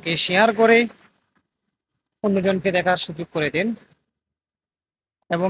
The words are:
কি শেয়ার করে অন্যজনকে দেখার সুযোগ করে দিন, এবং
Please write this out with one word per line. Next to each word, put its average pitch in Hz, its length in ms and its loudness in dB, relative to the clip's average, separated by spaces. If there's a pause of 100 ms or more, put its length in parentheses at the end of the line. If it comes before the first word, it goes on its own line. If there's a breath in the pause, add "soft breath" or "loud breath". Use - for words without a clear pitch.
কি 165 80 -2 (140)
শেয়ার 190 220 2 (120)
করে 226 180 6 (1500)
অন্যজনকে 190 520 0
দেখার 180 300 0
সুযোগ 165 280 -12
করে 151 220 -2
দিন, 196 100 0 (1600)
এবং 170 200 0